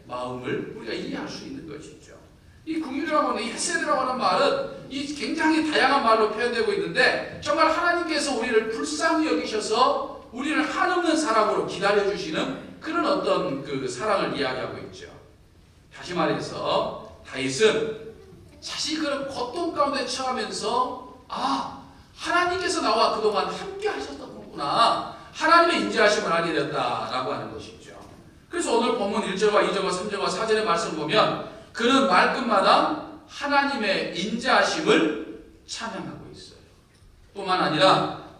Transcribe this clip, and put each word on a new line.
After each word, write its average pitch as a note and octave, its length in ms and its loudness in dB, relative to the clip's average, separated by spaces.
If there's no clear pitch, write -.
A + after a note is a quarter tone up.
마음을 B2+ 720 -6
우리가 A2+ 160 -10
이해할 - 340 -6
수 - 180 -12
있는 C4+ 220 -12
것이죠. - 460 -16
이 D#4+ 120 -4
긍휼이라고 C#4+ 520 0
하는, A3+ 120 -2
이 - 80 -4
헤세드라고 D#4 520 -2
하는 C4+ 160 -2
말은 B3 520 2
이 C#4+ 240 -6
굉장히 D#4 560 0
다양한 C4+ 340 4
말로 A3 260 4
표현되고 A3+ 440 0
있는데, - 680 0
정말 D#4+ 280 4
하나님께서 D#4+ 680 0
우리를 A3+ 340 2
불쌍히 C#4+ 560 0
여기셔서 - 1040 0
우리를 C#4 320 -2
한없는 F4+ 540 2
사랑으로 G#3 500 2
기다려주시는 G3 1120 -2
그런 - 260 -2
어떤 F3+ 580 0
그 C3 240 -4
사랑을 D#3 500 -2
이야기하고 A2+ 480 -4
있죠. - 200 -16
다시 - 200 -10
말해서 - 960 0
다윗은 G3+ 800 2
자신이 - 400 -6
그런 C4+ 260 -2
고통 D#4 480 -4
가운데 C4+ 320 0
처하면서, A3+ 1080 -2
"아, - 540 -2
하나님께서 F4 640 0
나와 A3 340 2
그동안 G3+ 300 2
함께 - 420 -6
하셨던 - 460 -8
거구나, - 800 0
하나님의 E4+ 500 6
인자하심을 G#3 500 2
알게 E3+ 200 0
됐다"라고 C3+ 800 -2
하는 A2+ 200 -8
것이죠. - 400 -16
그래서 C4+ 300 0
오늘 A#3+ 180 2
본문 G3+ 280 0
일 F3+ 120 -2
절과 G#3 260 4
이 E3+ 120 2
절과 F#3+ 160 0
삼 - 180 -4
절과 F3+ 220 -2
사 F#3+ 160 -2
절의 G#3+ 180 2
말씀 D3+ 320 0
보면 - 540 0
그는 C4 340 4
말끝마다 G#3+ 1000 4
하나님의 G#3+ 880 0
인자하심을 G3 1300 2
찬양하고 - 640 -10
있어요. - 260 -20
뿐만 F#3+ 260 0
아니라 D#3 640 4